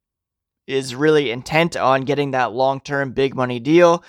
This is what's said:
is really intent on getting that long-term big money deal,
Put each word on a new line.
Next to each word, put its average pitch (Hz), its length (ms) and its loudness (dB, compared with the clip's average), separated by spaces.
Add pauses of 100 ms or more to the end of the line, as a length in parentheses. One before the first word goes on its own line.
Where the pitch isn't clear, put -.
(680)
is 131 260 -6
really 147 380 2
intent 156 460 -2
on 127 240 2
getting 139 300 -2
that 123 200 -2
long-term 135 640 -2
big 135 200 0
money 123 260 -4
deal, 170 500 4